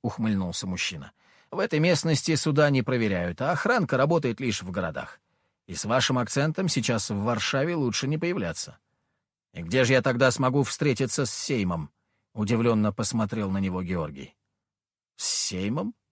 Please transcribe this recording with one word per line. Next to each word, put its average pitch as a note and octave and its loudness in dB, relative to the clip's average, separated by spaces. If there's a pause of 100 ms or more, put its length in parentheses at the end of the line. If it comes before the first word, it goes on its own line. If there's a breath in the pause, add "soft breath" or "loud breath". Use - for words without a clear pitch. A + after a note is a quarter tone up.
ухмыльнулся G2+ -2
мужчина. E2+ -6 (380 soft breath)
«В E3 -6
этой D#3+ 0
местности D#3+ 2
суда D3 4
не C3 2
проверяют, G2 0
а C#3+ 0
охранка G3 2
работает C#3+ 2
лишь A#2 -2
в F#2 -10
городах. E2 -6 (460)
И F#2 -12
с - -4
вашим B2+ 2
акцентом D3+ 0
сейчас A#2 0
в G2+ -2
Варшаве C3 0
лучше C3+ -2
не D#3 -2
появляться». A#2+ -4 (760)
«И E2+ -10
где A2+ 2
же B2+ 4
я B2+ 6
тогда B2+ 4
смогу C3 2
встретиться C3+ 0
с A#2+ -2
Сеймом?» F2 -2 (440)
удивлённо A2 2
посмотрел G#2+ -2
на F#2+ 0
него F#2 -2
Георгий. D2+ -6 (800)
«С - -8
Сеймом?» A#2 -2 (160)